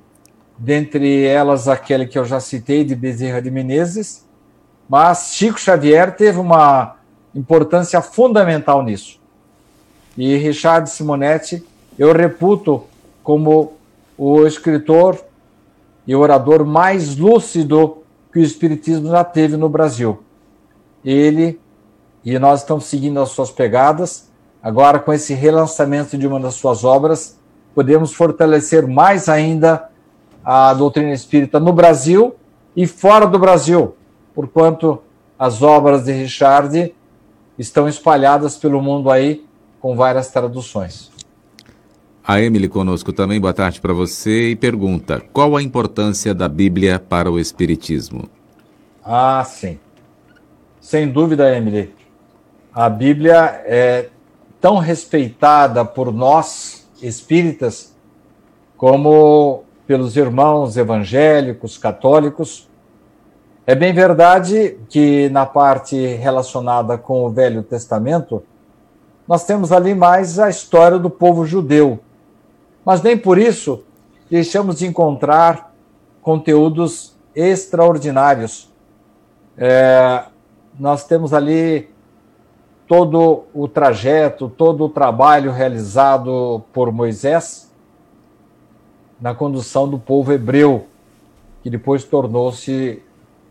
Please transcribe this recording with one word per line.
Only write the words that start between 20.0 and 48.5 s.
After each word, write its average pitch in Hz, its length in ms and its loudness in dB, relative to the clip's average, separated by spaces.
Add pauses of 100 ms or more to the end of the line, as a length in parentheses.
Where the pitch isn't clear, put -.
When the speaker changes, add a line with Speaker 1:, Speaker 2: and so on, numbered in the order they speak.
Speaker 1:
Ele, 151 540 0 (680)
e 127 140 -4
nós 139 220 2
estamos 151 240 -6
seguindo 143 360 -6
as 135 100 -4
suas 127 200 -8
pegadas, 139 800 -2 (320)
agora 139 360 2
com 151 140 -4
esse 147 200 -4
relançamento 147 840 -2
de 139 80 -4
uma 139 120 -4
das 127 160 -8
suas 120 300 -4
obras, 143 540 0 (360)
podemos 147 380 2
fortalecer 156 760 0
mais 170 420 2
ainda 160 600 0 (560)
a 131 300 4
doutrina 143 380 -2
espírita 139 460 -2
no 170 140 2
Brasil 170 600 4 (420)
e 175 100 0
fora 208 400 4
do 185 120 0
Brasil, 170 560 2 (400)
porquanto 160 680 0 (380)
as 123 240 -2
obras 143 420 4
de 135 80 -4
Richard 143 840 0 (640)
estão 147 300 -2
espalhadas 147 680 0
pelo 139 260 -2
mundo 139 280 -2
aí, 143 340 0 (360)
com 127 160 -6
várias 127 320 0
traduções. 120 880 -10 (1120)
Speaker 2:
A 101 140 2
Emily 107 260 0
conosco 92 440 -4
também, 101 280 -4
boa 92 120 -2
tarde 92 280 -4
pra 92 120 -4
você, 110 580 -4
e 113 60 -6
pergunta: 98 680 -6 (100)
qual 147 240 0
a 143 60 -2
importância 107 720 -6
da 90 140 -4
Bíblia 92 500 0
para 87 320 -4
o 85 80 -2
Espiritismo? 80 880 -6 (760)